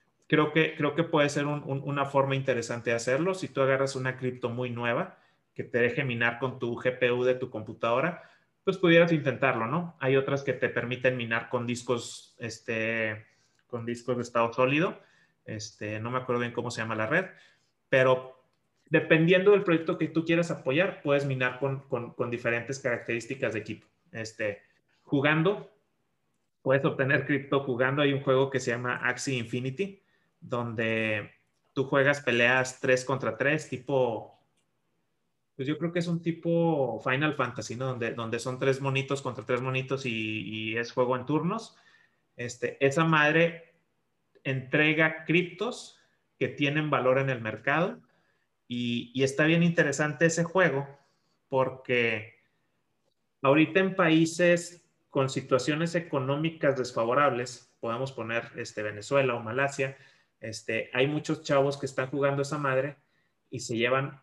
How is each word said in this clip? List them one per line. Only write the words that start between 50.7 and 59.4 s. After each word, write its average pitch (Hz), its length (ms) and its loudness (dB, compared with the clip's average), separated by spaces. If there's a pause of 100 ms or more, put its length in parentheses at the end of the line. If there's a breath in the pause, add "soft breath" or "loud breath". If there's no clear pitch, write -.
porque 120 920 -2 (1000)
ahorita 151 360 6
en 190 160 2
países 170 920 4 (260)
con 135 180 0
situaciones 147 640 0
económicas 151 840 0
desfavorables, 123 1000 -2
podemos 120 320 -4
poner, 117 320 -6 (120)
este, 107 260 -10
Venezuela 117 520 0
o 117 60 -6